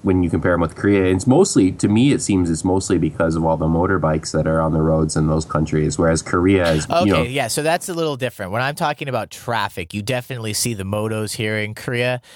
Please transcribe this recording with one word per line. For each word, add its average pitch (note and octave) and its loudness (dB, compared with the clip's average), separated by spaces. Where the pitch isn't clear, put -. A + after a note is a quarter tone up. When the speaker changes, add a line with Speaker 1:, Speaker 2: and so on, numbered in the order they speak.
Speaker 1:
when F#2 2
you E2+ 0
compare F2 0
'em F2 2
with D#2+ -2
Korea. G2+ 2
It's F#2 2
mostly, C3 4
to - 0
me, A#2 4
it - 0
seems F#2 2
it's E2 -2
mostly F#2+ 2
because E2 0
of E2 0
all D#2+ 2
the D#2+ 0
motorbikes E2 0
that D#2 0
are D#2+ 2
on D#2+ 0
the D#2+ 2
roads D#2+ 2
in D#2 2
those D#2 0
countries, D2+ 0
whereas E2 2
Korea F2+ 2
is, D#2 0
you E3+ 2
know F2+ 2
Speaker 2:
Okay, D#2+ -4
yeah, C3 -2
so D3+ -4
that's D#3+ -2
a F#3 -8
little D#3+ -2
different. A2 -6
When A2+ -2
I'm C#3+ -4
talking D3+ -4
about A2+ -4
traffic, G2+ -6
you G#2 -4
definitely A#2+ -6
see A#2+ -2
the F#2+ -6
motos G#2+ -4
here G#2+ -4
in G#2+ -6
Korea, B2 -4